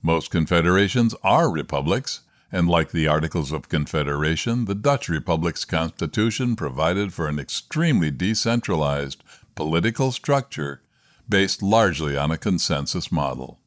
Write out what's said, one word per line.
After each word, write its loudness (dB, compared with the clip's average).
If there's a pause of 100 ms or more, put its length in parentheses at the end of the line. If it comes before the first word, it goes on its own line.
Most 0
confederations 2 (100)
are 4
republics, -2 (320)
and 2
like 2
the 2
Articles 0
of -8
Confederation, -2
the -2
Dutch 0
Republic's -2
constitution -2
provided 0
for -4
an -2
extremely 0
decentralized -2 (300)
political 0
structure -4 (480)
based 2
largely 2
on 0
a -2
consensus -2
model. -4